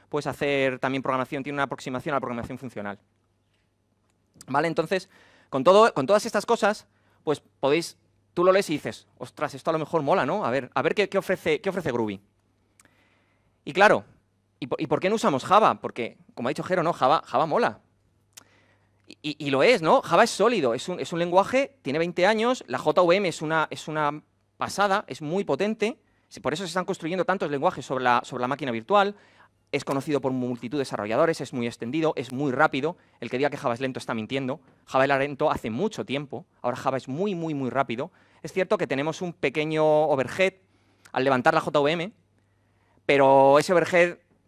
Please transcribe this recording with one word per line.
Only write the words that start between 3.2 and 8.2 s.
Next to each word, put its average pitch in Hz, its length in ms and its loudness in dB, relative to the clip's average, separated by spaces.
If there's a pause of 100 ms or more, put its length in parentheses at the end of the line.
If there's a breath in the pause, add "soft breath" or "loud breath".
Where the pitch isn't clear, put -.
¿Vale? 143 200 0
Entonces, 165 440 -2 (400 soft breath)
con 135 120 -2
todo, 202 300 8
con 135 140 -2
todas 202 180 4
estas 214 220 -4
cosas, 214 400 0 (380)
pues 147 180 -2 (180)
podéis, 151 380 0 (340)